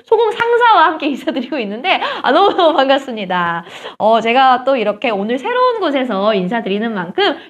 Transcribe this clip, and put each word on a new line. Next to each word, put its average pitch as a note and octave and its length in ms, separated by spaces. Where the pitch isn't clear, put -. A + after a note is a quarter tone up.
소금상사와 A4+ 840
함께 - 220
인사드리고 C4+ 500
있는데, A#3+ 420
아, B3 100
너무너무 E4+ 440
반갑습니다. G3 880
어, A3 220
제가 B3 440
또 C4+ 120
이렇게 G#3 340
오늘 G#3+ 280
새로운 A#4+ 420
곳에서 A#3 540
인사드리는 G#3 580
만큼 G#3 440